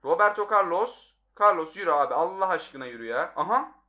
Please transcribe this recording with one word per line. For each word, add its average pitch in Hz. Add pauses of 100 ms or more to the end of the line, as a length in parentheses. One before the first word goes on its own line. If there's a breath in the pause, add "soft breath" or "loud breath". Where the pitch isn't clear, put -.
Roberto 208
Carlos. 196 (280)
Carlos 170
yürü 185
abi 143
Allah 190
aşkına 151
yürü 117
ya. 127
Aha. 208 (160)